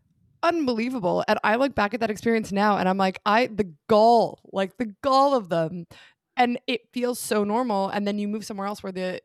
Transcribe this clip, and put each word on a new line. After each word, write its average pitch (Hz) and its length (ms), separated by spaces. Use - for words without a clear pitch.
unbelievable. 247 840
And 214 140
I 214 140
look 262 180
back 202 200
at 220 80
that 220 100
experience 220 400
now 202 260
and 185 120
I'm 190 80
like, 190 280
I, 226 220
the 196 260
gall, 220 520
like, 190 260
the 214 240
gall 277 320
of 214 140
them. 165 380
And 247 320
it 254 140
feels 240 280
so 208 260
normal. 208 420
And 202 180
then 202 140
you 208 80
move 208 180
somewhere 196 220
else 202 160
where 196 80
the 185 340